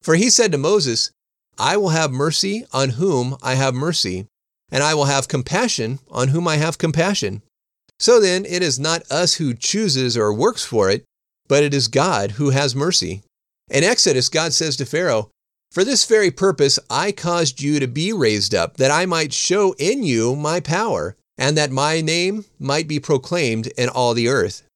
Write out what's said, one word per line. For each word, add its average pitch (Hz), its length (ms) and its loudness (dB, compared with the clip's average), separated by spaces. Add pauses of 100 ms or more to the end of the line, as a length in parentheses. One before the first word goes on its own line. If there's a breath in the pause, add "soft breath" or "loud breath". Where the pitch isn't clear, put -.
For 160 120 2
he 214 160 4
said 214 220 4
to 147 60 0
Moses, 139 520 0 (500)
"I 147 160 2
will 202 140 2
have 160 220 2
mercy 175 600 -2
on 135 180 0
whom 131 520 -2
I 127 140 -2
have 135 180 0
mercy, 120 520 -4 (440)
and 143 120 0
I 151 120 2
will 147 120 2
have 135 200 0
compassion 139 720 -2 (100)
on 123 200 -2
whom 165 180 0
I 156 100 2
have 156 220 -2
compassion." 160 640 -2 (580)
So 233 200 6
then, 185 240 2
it 180 180 -4
is 139 160 0
not 160 320 -4
us 170 240 0
who 139 200 -2
chooses 135 640 -2
or 107 160 2
works 151 320 0
for 104 240 2
it, 104 160 0 (440)
but 143 160 4
it 143 100 0
is 131 140 0
God 131 440 0
who 139 180 0
has 131 260 0
mercy. 104 460 -2 (460)
In 139 140 2
Exodus, 175 460 2
God 160 240 -2
says 151 240 -2
to 131 100 -6
Pharaoh, 147 440 -2 (420)
"For 180 100 0
this 247 220 2
very 214 260 4
purpose 147 480 2 (100)
I 160 220 0
caused 170 500 -2
you 143 200 0
to 131 80 -2
be 156 240 -4
raised 110 420 0
up, 85 220 0
that 135 160 2
I 165 120 2
might 160 280 -2
show 190 460 0
in 220 260 0
you 120 320 2
my 151 240 -2
power, 147 560 -2 (200)
and 143 200 0
that 147 160 0
my 151 280 0
name 175 440 -2 (160)
might 143 280 -2
be 151 120 -4
proclaimed 131 760 -2
in 123 120 -2
all 123 260 0
the 117 140 2
earth." 104 340 0 (120)